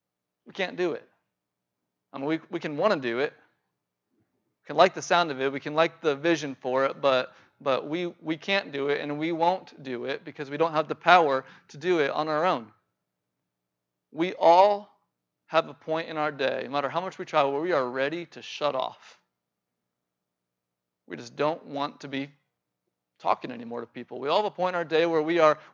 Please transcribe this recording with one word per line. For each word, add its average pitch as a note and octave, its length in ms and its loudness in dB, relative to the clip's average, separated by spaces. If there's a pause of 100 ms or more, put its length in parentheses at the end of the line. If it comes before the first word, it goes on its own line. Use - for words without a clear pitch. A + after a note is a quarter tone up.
(460)
We G#3+ 80 -20
can't F3+ 240 -6
do F3 160 0
it. - 140 -10 (1040)
I C#3 60 -12
mean, C#3 100 -6
we, D#3+ 120 -2 (100)
we F3 100 -6
can D#3 180 -8
wanna F#3+ 200 2
do B2 220 -4
it. D3 140 -4 (1300)
We - 40 -20
can D3 80 -8
like F3+ 180 6
the D#3 80 -10
sound F3 300 2
of C3 100 -6
it. C#3 100 0
We C#3 80 -6
can D3+ 160 -8
like D#3+ 260 0
the D3 140 2
vision D3 400 -2
for C3 300 0
it, - 160 -4
but, C3 320 2 (280)
but C#3 260 0
we, F3 340 -6
we D#3+ 160 -6
can't G3 340 -2
do C#3 180 -4
it, C#3+ 120 -2
and D3 160 -6
we D#3+ 140 -4
won't E3+ 500 -2
do B2 240 -8
it C#3 180 -6
because D3+ 260 -12
we C#3+ 80 -8
don't D#3+ 160 2
have D3+ 140 0
the D3+ 80 -4
power D#3 500 6 (240)
to - 80 -18
do E3+ 220 2
it C#3 100 2
on D#3 180 -2
our D#3 180 0
own. B2 260 0 (1400)
We F3 220 -2
all G3+ 560 6 (580)
have D#3+ 200 2
a D3 60 -14
point D#3+ 360 -6
in D#3+ 80 -8
our D3+ 140 -2
day, C3 340 -2
no A#2+ 60 -12
matter C#3 180 -2
how D#3+ 120 -4
much F#3 160 -10
we F3+ 80 -8
try, D#3 180 2
where C#3 180 0
we F3+ 100 -2
are C3+ 160 2
ready C#3+ 400 -4
to B2 140 -18
shut C#3+ 340 -4
off. - 440 -8 (1900)
We - 100 -12
just B2 180 -16
don't D3+ 300 -2
want C#3+ 360 -8
to C#3+ 60 -14
be C#3 220 -6 (920)
talking - 320 -2
anymore A#2 300 -10
to A#2 60 -12
people. B2 320 -14
We C3+ 100 -4
all E3+ 80 4
have G#3+ 80 2
a F#3+ 60 -4
point F3+ 240 -4
in - 0 -
our E3+ 100 -2
day D#3+ 200 2
where E3 160 2
we E3+ 180 0
are, D3+ 180 6 (160)